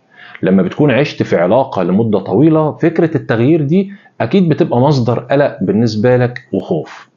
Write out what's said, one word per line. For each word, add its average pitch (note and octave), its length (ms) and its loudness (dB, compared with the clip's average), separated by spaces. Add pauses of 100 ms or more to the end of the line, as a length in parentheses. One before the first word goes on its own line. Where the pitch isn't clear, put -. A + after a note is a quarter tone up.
(420)
لما F#2 200 2
بتكون D3 280 0
عشت - 320 -2
في - 140 0
علاقة G2 460 0
لمدة G2+ 360 0
طويلة، D#3 540 2
فكرة D#3+ 440 0
التغيير C3 460 0
دي F#3+ 300 0 (280)
أكيد E3+ 280 0
بتبقى B2 320 0
مصدر B2 380 2
قلق C#3 420 -2
بالنسبة G#2+ 560 2
لك B2 220 -2 (140)
وخوف - 640 -6